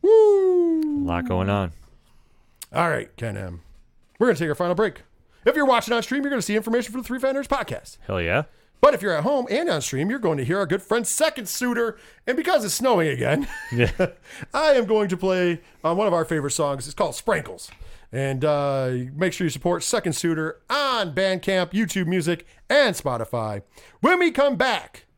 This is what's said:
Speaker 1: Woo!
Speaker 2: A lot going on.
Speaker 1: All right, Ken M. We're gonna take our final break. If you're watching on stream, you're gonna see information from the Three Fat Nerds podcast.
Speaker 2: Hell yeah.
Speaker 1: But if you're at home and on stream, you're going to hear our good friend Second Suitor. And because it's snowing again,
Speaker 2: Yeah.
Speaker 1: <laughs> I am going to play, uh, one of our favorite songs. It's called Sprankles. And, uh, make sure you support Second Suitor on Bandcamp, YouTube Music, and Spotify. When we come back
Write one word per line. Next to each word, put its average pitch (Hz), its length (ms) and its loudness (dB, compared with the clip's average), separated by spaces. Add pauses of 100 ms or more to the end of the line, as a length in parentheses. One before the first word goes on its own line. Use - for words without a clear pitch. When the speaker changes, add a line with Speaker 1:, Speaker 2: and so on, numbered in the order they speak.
Speaker 1:
Woo! 381 760 6
Speaker 2:
A 294 260 -2
lot 175 220 -2
going 92 220 0
on. 98 220 0 (1000)
Speaker 1:
All 170 160 0
right, 123 280 -6
Ken 110 200 -6
M. 90 240 -10 (580)
We're 240 100 4
gonna 208 100 2
take 160 100 -2
our 147 60 0
final 175 200 -2
break. 180 280 -2 (420)
If 285 100 4
you're 294 120 2
watching 240 260 2
on 233 100 0
stream, 277 200 -4
you're 277 80 -2
gonna 269 100 -2
see 208 160 -2
information 220 360 -2
from 247 100 -8
the - 40 -12
Three 254 120 -6
Fat 269 180 -2
Nerds 277 100 -4
podcast. - 600 -6
Speaker 2:
Hell 92 160 -2
yeah. 95 220 0 (360)
Speaker 1:
But 285 140 8
if 180 80 -4
you're 190 120 -2
at 151 100 -2
home 254 260 0
and 302 180 0
on 156 140 0
stream, 135 260 -2
you're 262 100 -4
going 165 200 0
to 131 60 -4
hear 165 140 -2
our 202 80 0
good 190 140 -2
friend 233 260 -2
Second 294 420 0
Suitor. 233 500 -2 (280)
And 254 100 0
because 320 280 2
it's 190 100 -4
snowing 214 340 2
again, 131 400 0 (240)
Speaker 2:
Yeah. 120 260 4
Speaker 1:
<laughs> - 560 -6
I 302 200 4
am 240 120 2
going 214 220 2
to 180 80 -2
play, 180 440 0 (220)
uh, 165 120 0
one 208 120 2
of 180 80 2
our 165 100 2
favorite 151 280 -2
songs. 139 340 -2
It's 147 80 -14
called 156 200 -2
Sprankles. - 560 -4 (420)
And, 135 320 -2
uh, 143 480 0 (220)
make 170 180 -2
sure 180 140 -2
you 151 40 2
support 170 320 -2
Second 185 300 -2
Suitor 160 480 -4 (100)
on 240 440 -2
Bandcamp, 185 580 0
YouTube 190 340 -2
Music, 170 400 -2 (240)
and 262 240 4
Spotify. 113 680 -4 (380)
When 359 180 4
we 349 120 2
come 277 260 2
back 233 500 -2 (100)